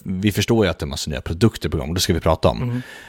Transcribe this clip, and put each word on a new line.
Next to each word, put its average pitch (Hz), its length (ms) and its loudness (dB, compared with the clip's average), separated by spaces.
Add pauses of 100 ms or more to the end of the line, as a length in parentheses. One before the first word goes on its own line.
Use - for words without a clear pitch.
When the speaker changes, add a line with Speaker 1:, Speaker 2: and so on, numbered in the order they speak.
Speaker 1:
vi 95 300 0
förstår 113 320 2
ju 87 60 2
att 80 80 -4
det - 60 -6
är 73 40 -4
massa 69 220 -6
nya 67 100 -4
produkter 82 480 0
på 76 80 -4
gång, 69 120 -4
och 82 60 -2
det 90 60 0
ska 90 140 2
vi 85 60 0
prata 82 280 2
om. - 140 0
Speaker 2:
Mm. 123 200 -4 (260)